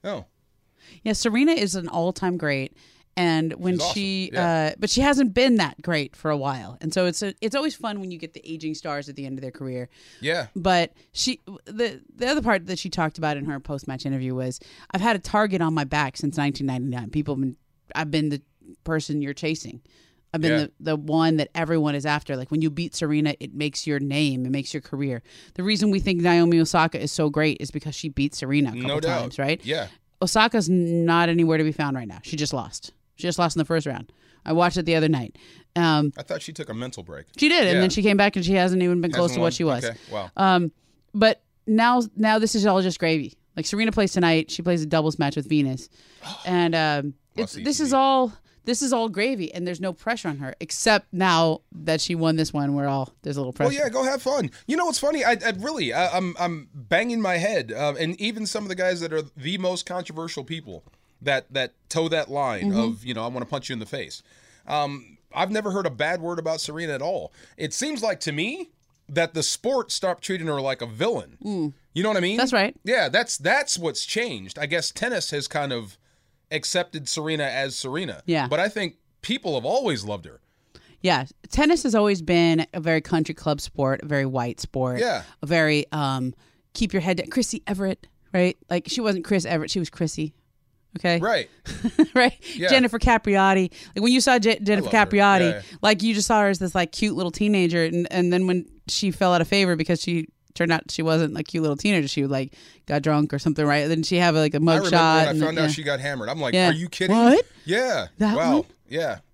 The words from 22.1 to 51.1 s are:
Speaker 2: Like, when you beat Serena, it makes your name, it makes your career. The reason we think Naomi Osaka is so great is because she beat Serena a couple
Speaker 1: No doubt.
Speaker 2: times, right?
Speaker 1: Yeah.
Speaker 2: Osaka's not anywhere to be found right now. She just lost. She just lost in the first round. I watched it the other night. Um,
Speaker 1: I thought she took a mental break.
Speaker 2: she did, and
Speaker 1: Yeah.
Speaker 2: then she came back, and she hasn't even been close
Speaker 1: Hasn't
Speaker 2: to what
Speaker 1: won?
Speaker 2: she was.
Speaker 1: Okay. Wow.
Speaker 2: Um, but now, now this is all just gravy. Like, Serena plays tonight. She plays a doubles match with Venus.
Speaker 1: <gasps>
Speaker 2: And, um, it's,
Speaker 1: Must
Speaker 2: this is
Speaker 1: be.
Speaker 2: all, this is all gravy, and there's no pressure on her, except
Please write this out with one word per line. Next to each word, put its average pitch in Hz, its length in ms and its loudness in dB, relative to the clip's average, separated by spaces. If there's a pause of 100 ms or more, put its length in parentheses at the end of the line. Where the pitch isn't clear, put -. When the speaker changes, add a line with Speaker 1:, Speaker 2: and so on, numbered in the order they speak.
Speaker 2:
Like, 131 160 -8
when 156 100 0
you 160 80 2
beat 160 240 -6
Serena, 151 460 0
it - 120 -12
makes 147 320 -6
your 147 140 -2
name, 139 480 0
it 127 60 -4
makes 139 200 -4
your 151 100 -6
career. 135 400 -6 (320)
The 180 100 -6
reason 208 260 2
we 190 80 2
think 180 220 0
Naomi 170 400 6
Osaka 160 420 2
is 147 80 -4
so 151 200 0
great 151 300 0
is 143 120 -8
because 151 240 -8
she 156 140 -8
beat 139 260 -2
Serena 139 320 2
a 110 60 -6
couple 127 140 -6
Speaker 1:
No 147 120 -2
doubt. 165 220 -2
Speaker 2:
times, - 180 -8
right? 147 240 -2
Speaker 1:
Yeah. 143 240 -4 (340)
Speaker 2:
Osaka's 214 460 4
not 170 600 4
anywhere 165 300 4
to 156 60 2
be 156 80 0
found 143 240 -4
right 123 100 -10
now. 92 160 -14
She - 140 -8
just 147 160 -2
lost. - 400 -10 (240)
She - 60 -12
just 175 160 -2
lost 170 180 2
in - 20 2
the 160 60 0
first 165 220 -2
round. 123 260 -10 (320)
I 170 80 -4
watched 175 240 2
it 180 80 -2
the 160 100 2
other 156 140 4
night. 131 280 -2 (380)
Um, 151 420 2
Speaker 1:
I 143 60 -14
thought 156 180 -6
she - 120 -14
took 156 160 -12
a 113 60 -8
mental 120 280 -10
break. 78 240 -16 (100)
Speaker 2:
she 294 120 4
did, 330 180 4
and 180 80 4
Speaker 1:
Yeah. 180 60 4
Speaker 2:
then 185 100 4
she 214 120 -2
came 202 140 4
back, 202 200 4
and 185 80 -2
she 175 80 2
hasn't 185 280 4
even 180 200 2
been 170 100 0
close 175 200 2
Speaker 1:
Hasn't - 60 -2
Speaker 2:
to - 40 0
what 170 60 2
Speaker 1:
won? 165 60 2
Speaker 2:
she - 120 -4
was. 131 200 0
Speaker 1:
Okay. 113 120 -4 (160)
Wow. 98 240 -6
Speaker 2:
Um, 180 340 4 (440)
but 220 280 4 (240)
now, 233 360 4 (140)
now 214 220 4
this 220 160 2
is 202 100 2
all 190 160 6
just 180 200 -2
gravy. 160 340 0 (220)
Like, 160 100 -4
Serena 214 240 0
plays 208 220 0
tonight. 165 400 2
She - 100 -8
plays 170 200 2
a 151 40 -2
doubles 156 320 0
match 143 180 0
with 139 120 -6
Venus. 139 400 0 (340)
Speaker 1:
<gasps> - 240 -14
Speaker 2:
And, 175 300 2
um, 147 380 0 (200)
it's, 208 220 -6
Speaker 1:
Must - 80 -10
Speaker 2:
this 285 160 0
is 294 100 0
Speaker 1:
be. 269 60 4
Speaker 2:
all, 262 360 4 (340)
this 240 160 0
is 262 100 0
all 226 160 0
gravy, 208 440 -2
and 175 140 -6
there's 175 140 -6
no 185 120 -4
pressure 220 360 -6
on 143 100 -6
her, 131 220 -10
except 202 520 0